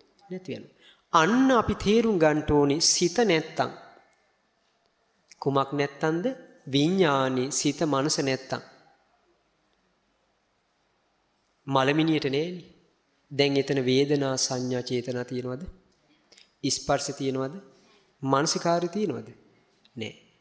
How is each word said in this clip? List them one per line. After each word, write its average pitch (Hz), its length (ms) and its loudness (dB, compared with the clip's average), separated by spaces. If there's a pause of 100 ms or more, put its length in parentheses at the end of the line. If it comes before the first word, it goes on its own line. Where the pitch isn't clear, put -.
(300)
නැති 185 200 -12
වෙනවා. 113 240 -12 (380)
අන්න 226 400 4
අපි 214 240 2
තේරුම් 220 420 2
ගන්න 151 300 4
ඕනේ 147 340 4
සිත - 380 2
නැත්තම්. 156 500 0 (1700)
කුමක් 139 360 0
නැත්තම්ද? 156 540 -2 (380)
විඥානේ, 139 840 2
සිත, 143 300 -2
මනස 151 380 0
නැත්තම්. 131 440 -4 (3000)
මලමිනියට 147 600 2
නෑනේ. 156 380 -4 (680)
දැන් 139 260 2
එතන 139 260 0
වේදනා, 135 540 2
සංඥා, 127 460 -2
චේතනා 123 420 -4
තියෙනවද? 127 380 -8 (1000)
ස්පර්ශ 143 480 -2
තියෙනවද? 135 420 -4 (680)
මානසිකාරය 170 680 0
තියෙනවද? 160 400 -4 (680)
නෑ. 107 180 -10 (260)